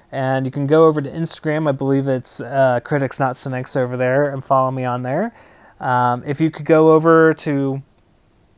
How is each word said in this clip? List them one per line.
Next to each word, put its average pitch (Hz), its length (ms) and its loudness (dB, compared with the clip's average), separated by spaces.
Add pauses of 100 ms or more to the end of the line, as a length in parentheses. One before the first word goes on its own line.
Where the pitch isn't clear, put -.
(100)
And 131 340 -4
you 131 60 -4
can 139 160 -4
go 156 200 6
over 151 140 2
to 139 80 -8
Instagram. 160 600 -4
I 139 40 0
believe 139 360 0
it's, 131 320 -4
uh, 127 420 0
Critics 139 380 -4
Not 131 160 -2
Cynics 127 400 -4
over 127 200 -2
there, 131 320 0
and 135 140 -8
follow 131 300 0
me 131 120 -4
on 123 180 -4
there. 160 300 -4 (460)
Um, 123 480 0
if 143 140 -6
you 160 100 2
could 151 160 -10
go 160 280 6
over 160 380 4
to 139 500 -4 (760)